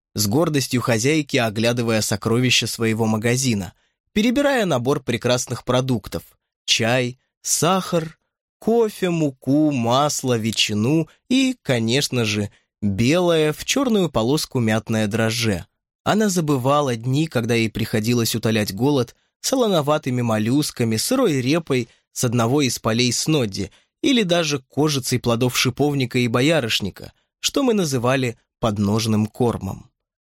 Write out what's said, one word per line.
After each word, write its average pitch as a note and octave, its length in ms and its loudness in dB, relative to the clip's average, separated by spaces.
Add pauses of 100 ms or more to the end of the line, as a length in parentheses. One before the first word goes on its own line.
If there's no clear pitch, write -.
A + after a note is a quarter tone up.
(140)
с G#2+ 140 -2
гордостью C3+ 540 0
хозяйки C3+ 560 0
оглядывая A2+ 640 0
сокровища A#2 640 0
своего A2+ 380 0
магазина, A2 680 0 (400)
перебирая B3 520 2
набор C#3 360 0
прекрасных B2 640 -2
продуктов: B2+ 600 -2 (420)
чай, B2 520 0 (240)
сахар – E3+ 760 -2 (400)
кофе, A3 500 0
муку, D3+ 640 0
масло, B2+ 640 0
ветчину A2+ 720 0 (220)
и, B3+ 340 2
конечно A#2+ 600 0
же, G#2 260 -2 (300)
белое D3+ 720 2
в - 120 -14
чёрную A3 440 0
полоску B2+ 500 0
мятное A2 480 0
дрожжи. A2 580 -2 (380)
Она G#3 260 2
забывала C#3+ 640 0
дни, C3 320 0
когда A#2 280 -2
ей A2+ 140 2
приходилось A2+ 640 -2
утолять A2 400 0
голод B2 420 0 (260)
солоноватыми D3+ 800 0
моллюсками, A#2 720 0
сырой F#3 460 0
репой C3 480 0 (240)
с - 100 -6
одного B2 380 2
из B2 180 -2
полей A#2 320 0
Снодди G#2+ 600 -2 (300)
или B3 220 2
даже E3+ 360 0
кожицей C3+ 600 -2
плодов A#2+ 380 0
шиповника C3+ 600 0
и B2 100 2
боярышника, B2 840 -2 (280)
что - 220 -2
мы B3 120 4
называли C3 640 0 (220)
подножным G#2+ 680 0
кормом. G#2 640 -4 (300)